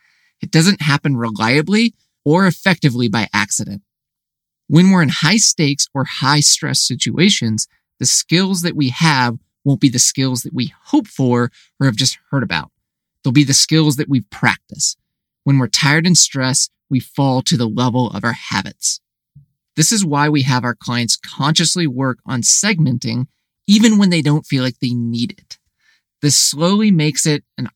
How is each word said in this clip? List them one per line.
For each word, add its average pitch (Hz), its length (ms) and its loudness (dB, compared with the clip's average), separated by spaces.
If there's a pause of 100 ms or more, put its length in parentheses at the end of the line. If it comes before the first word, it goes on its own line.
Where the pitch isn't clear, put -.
(440)
It - 80 -10
doesn't 165 320 2
happen 143 340 0
reliably 139 800 0 (280)
or 175 220 4
effectively 135 640 0
by 107 240 -2
accident. 101 480 -4 (840)
When 180 240 4
we're 185 100 2
in 135 80 2
high 165 280 0
stakes 143 540 0
or 135 140 -4
high 143 360 0
stress - 380 0
situations, 120 880 0 (300)
the - 80 -8
skills 185 560 0
that 170 140 -4
we 143 140 0
have 127 500 0 (240)
won't 139 180 0
be 143 80 4
the 123 80 -2
skills 131 460 -2
that - 100 -12
we 127 180 -4 (120)
hope 294 240 0
for 123 440 0 (280)
or 139 80 2
have 113 80 2
just 131 240 -2 (100)
heard 135 140 -2
about. 82 260 -4 (540)
They'll 127 100 -2
be 147 100 6
the 139 100 0
skills 156 420 2
that 147 120 -4
we 131 140 0
practice. - 760 -4 (480)
When 139 120 4
we're 123 100 0
tired 156 380 0
and 180 100 4
stressed, - 540 -2 (220)
we 131 80 0
fall 131 420 0
to 151 160 0
the 117 100 0
level 123 440 -2
of 98 120 -8
our 117 100 -2
habits. - 640 -6 (760)
This 156 180 0
is 208 100 -2
why 143 240 0
we 151 140 0
have 127 240 0
our 120 100 -4
clients 120 400 -4
consciously 160 720 -2
work 127 380 -4
on 123 160 -4
segmenting 127 840 0 (380)
even 214 320 6
when 202 120 4
they 170 120 2
don't 147 240 0
feel 135 160 -2
like 127 200 -4
they 123 120 -2
need 117 380 -4
it. - 260 -20 (640)
This 143 140 2
slowly 202 560 2
makes 151 340 0
it 147 200 -2 (120)
an 127 180 -8